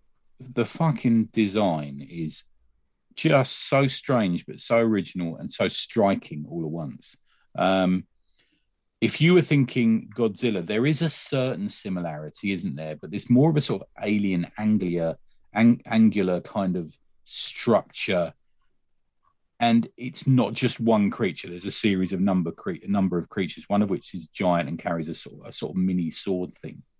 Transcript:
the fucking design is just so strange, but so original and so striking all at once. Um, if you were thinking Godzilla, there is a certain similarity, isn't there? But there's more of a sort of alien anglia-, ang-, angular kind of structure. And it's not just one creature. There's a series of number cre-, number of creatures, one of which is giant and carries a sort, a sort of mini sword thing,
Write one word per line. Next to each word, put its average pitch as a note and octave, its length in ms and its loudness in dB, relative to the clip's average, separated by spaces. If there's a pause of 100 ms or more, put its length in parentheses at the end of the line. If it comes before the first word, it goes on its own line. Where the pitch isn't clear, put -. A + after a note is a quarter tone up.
(380)
the B2 280 -2
fucking A#2 680 2
design E2 760 0
is E2 360 -8 (720)
just C#3+ 520 2
so C#3 200 4
strange, A2 580 0
but - 140 -12
so A#2 180 2
original F#2+ 600 0
and E2 120 -10
so A2+ 160 -2
striking G2 840 0
all E2 160 -6
at D#2 60 -6
once. - 460 -10 (400)
Um, F#2 500 2 (960)
if - 200 0
you E3+ 140 6
were F3 80 6
thinking B2 720 2
Godzilla, G#2+ 500 -2
there A2 220 0
is D#3 160 0
a D#3+ 80 2
certain B2+ 580 -2
similarity, F2 840 -6
isn't E2+ 240 -6
there? D#2 200 -8
But D#2+ 140 -14
there's G2+ 200 -4
more C3+ 200 6
of D3+ 60 2
a D3+ 40 2
sort G#2 220 -2
of - 60 -20 (140)
alien G2+ 440 0 (100)
anglia-, F2+ 640 0 (340)
ang-, A#2 340 4
angular G2+ 540 4
kind F#2 360 -2
of E2 200 -8 (280)
structure. - 1120 0 (1300)
And A#2 360 4
it's - 300 -8
not A#2+ 260 4
just A#2 260 -2
one G#2+ 320 4
creature. - 380 -4
There's F2 160 -12
a G2+ 80 -4
series F#2+ 400 2
of F#2 80 -2
number F#2 320 2
cre-, F2 340 -8
number F#2+ 320 0
of E2 100 -6
creatures, F2 400 -6
one G2+ 140 2
of G2 80 0
which - 240 -6
is E2 140 -12
giant E2+ 400 0
and E2 100 -6
carries E2 300 -4
a D#2+ 60 -8
sort, - 340 -14
a - 40 -16
sort - 200 -8
of E2+ 40 -6
mini F2+ 340 0
sword F2+ 460 -4
thing, - 260 -16 (180)